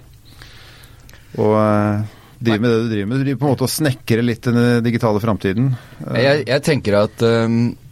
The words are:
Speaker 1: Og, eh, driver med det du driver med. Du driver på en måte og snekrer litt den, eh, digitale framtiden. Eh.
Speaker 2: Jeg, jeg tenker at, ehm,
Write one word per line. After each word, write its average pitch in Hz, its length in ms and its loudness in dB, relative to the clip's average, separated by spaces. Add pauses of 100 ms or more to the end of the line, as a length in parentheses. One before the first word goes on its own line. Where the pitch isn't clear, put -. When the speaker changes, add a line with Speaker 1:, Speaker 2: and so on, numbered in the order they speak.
(1400)
Speaker 1:
Og, 107 160 2
eh, 107 520 0 (360)
driver 110 200 0
med 120 100 2
det 113 120 2
du 117 100 -4
driver 101 160 -2
med. 127 100 -2
Du 139 60 -2
driver 135 160 -4
på 147 80 0
en 131 60 2
måte 127 120 -2
og - 60 -6
snekrer 131 520 0
litt 117 220 -2
den, 117 100 2
eh, 120 280 4
digitale 113 360 0
framtiden. 107 500 -2 (360)
Eh. 120 140 -2
Speaker 2:
Jeg, 139 260 2
jeg 139 160 -2
tenker 104 400 0
at, - 180 -4
ehm, 117 540 2 (160)